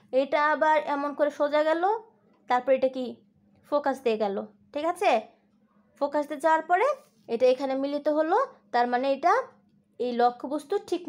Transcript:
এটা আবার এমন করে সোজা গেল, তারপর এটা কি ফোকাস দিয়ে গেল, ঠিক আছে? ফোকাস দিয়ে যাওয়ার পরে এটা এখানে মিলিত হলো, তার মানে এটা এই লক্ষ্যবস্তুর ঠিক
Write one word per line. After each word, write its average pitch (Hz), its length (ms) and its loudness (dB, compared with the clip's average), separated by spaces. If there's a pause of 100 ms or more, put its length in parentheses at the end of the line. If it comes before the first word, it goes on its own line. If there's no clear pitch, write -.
(140)
এটা 277 260 2 (140)
আবার 311 240 2 (180)
এমন 285 220 -4
করে 294 220 2
সোজা 294 300 2
গেল, 339 140 0 (680)
তারপর 247 280 2
এটা 262 180 0
কি 254 100 -6 (640)
ফোকাস 285 360 -2
দিয়ে 220 180 0
গেল, 196 120 -2 (380)
ঠিক 294 200 -4
আছে? 349 180 0 (880)
ফোকাস 294 280 -2
দিয়ে 302 160 -10
যাওয়ার 320 240 2
পরে 381 180 2 (420)
এটা 233 240 0
এখানে 269 200 -4 (100)
মিলিত 285 240 -4 (100)
হলো, 320 200 2 (360)
তার 240 180 2
মানে 247 240 0
এটা 349 180 2 (640)
এই 247 120 -4 (100)
লক্ষ্যবস্তুর 285 680 -2
ঠিক 349 200 -4